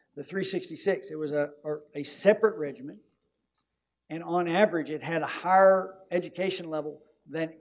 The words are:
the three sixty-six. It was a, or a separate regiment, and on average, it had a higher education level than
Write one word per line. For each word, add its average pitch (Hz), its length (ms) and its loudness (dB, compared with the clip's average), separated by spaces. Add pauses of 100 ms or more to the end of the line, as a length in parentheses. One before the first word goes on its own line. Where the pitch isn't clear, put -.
(140)
the 147 80 -12
three 185 220 -6
sixty-six. - 680 -4
It 156 60 -10
was 151 160 -6
a, 147 180 -2 (120)
or 151 200 -6 (120)
a 147 80 -8
separate 208 560 4
regiment, 139 400 -10 (1120)
and 165 120 -10
on 170 260 -2
average, 170 420 2
it 151 120 -6
had 160 200 -4
a 135 40 -4
higher 190 680 6 (160)
education 175 600 -4
level 151 320 -6 (260)
than 160 320 -6